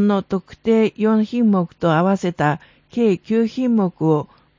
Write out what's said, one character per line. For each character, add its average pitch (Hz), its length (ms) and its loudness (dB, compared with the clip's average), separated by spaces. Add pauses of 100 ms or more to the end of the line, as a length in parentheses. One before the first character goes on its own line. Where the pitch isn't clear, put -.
の 202 160 0
特 - 340 -8
定 220 400 0
四 214 260 0
品 233 280 0
目 185 240 -2
と 170 180 0
合 160 100 2
わ 196 140 0
せ 175 160 -4
た 151 260 -2 (300)
計 220 280 0
九 226 300 -2
品 240 280 -2
目 190 340 -2
を 151 180 0 (320)